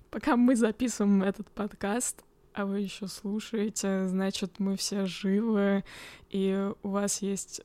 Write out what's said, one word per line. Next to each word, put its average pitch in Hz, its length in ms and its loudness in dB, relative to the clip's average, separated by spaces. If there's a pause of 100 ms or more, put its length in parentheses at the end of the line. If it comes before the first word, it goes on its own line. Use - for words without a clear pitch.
(100)
Пока 240 260 0
мы 247 200 6
записываем 214 640 2
этот 196 280 -2
подкаст, - 760 -4 (320)
а 202 100 -2
вы 196 140 -2
ещё 196 280 -6
слушаете, 202 960 -2
значит, 190 540 -2
мы 196 160 0
все 196 300 -2
живы, 196 760 2 (480)
и 196 400 0 (140)
у 202 40 -4
вас 202 340 -2
есть 196 420 -6